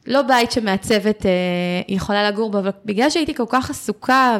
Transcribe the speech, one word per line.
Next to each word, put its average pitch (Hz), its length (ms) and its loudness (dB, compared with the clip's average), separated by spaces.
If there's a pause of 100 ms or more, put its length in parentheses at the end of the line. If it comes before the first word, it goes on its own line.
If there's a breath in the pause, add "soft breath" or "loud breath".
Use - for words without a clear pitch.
לא 269 140 2
בית 240 300 2
שמעצבת, 208 720 0
אה, 190 60 4 (560)
יכולה 202 420 0
לגור 208 220 -2
בו, 202 80 0
אבל 196 120 0 (140)
בגלל 214 240 0
שהייתי 311 260 -2
כל 233 140 -2
כך 254 200 0
עסוקה 262 720 0